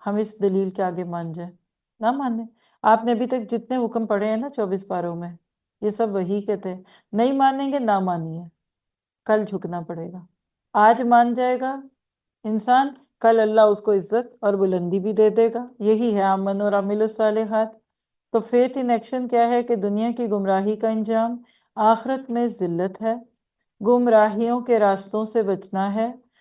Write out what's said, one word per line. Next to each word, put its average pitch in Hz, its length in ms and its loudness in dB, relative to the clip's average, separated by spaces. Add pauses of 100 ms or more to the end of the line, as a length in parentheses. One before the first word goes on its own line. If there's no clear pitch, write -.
हम 208 140 -2
इस 214 220 -4
दलील 190 300 0
के 185 120 -6
आगे 180 240 -4
मान 170 260 -8
जाए। 175 200 -12 (480)
ना 226 120 0
माने, 240 340 -4 (380)
आपने 226 280 4
अभी 240 140 -2
तक 247 240 -4
जितने 233 260 -4
हुक्म 233 300 -2
पढ़े 202 200 0
हैं 220 100 -2
ना 254 140 -6
चौबीस 196 340 -4
पारों 175 300 -6
में, 170 220 -12 (460)
ये 208 80 -2
सब 208 220 -2
वही 196 300 -2
के 202 140 -4
थे। 185 200 -8 (360)
नहीं 233 200 2
मानेंगे, 269 460 0
ना 220 220 0
मानिए, 170 480 -6 (800)
कल 214 180 2
झुकना 180 380 -8
पड़ेगा। 170 440 -12 (480)
आज 214 280 6
मान 240 320 4
जाएगा 254 480 -2 (600)
इंसान, 247 500 2 (280)
कल 226 180 6
अल्लाह 220 260 6
उसको 208 280 2
इज्जत 220 380 -2 (100)
और 202 140 0
बुलंदी 185 440 0
भी 214 120 -4
दे 214 200 4
देगा। 233 360 0 (120)
यही 220 320 2
है 202 100 0
आमन 196 400 0
और 202 120 0
अमिलु 202 340 0
सालिहात। 220 720 -2 (560)
तो 226 60 2
faith 247 360 2
in 247 140 -2
action 240 400 -2
क्या 233 160 4
है 240 160 2
कि 240 140 -2
दुनिया 208 360 -2
की 240 160 -4
गुमराही 196 480 0
का 220 140 -2
अंजाम 226 480 -2 (380)
आखिरत 226 540 0
में 240 180 0
जिल्लत 185 520 -4
है, 226 140 -2 (640)
गुमराहियों 233 840 4
के 240 160 2
रास्तों 202 460 0
से 220 180 -2
बचना 190 480 -4
है 220 180 -2 (320)